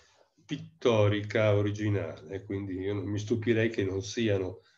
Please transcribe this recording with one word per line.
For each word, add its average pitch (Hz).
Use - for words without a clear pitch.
pittorica 107
originale, 101
quindi 98
io 95
non 95
mi 104
stupirei 110
che 104
non 95
siano 98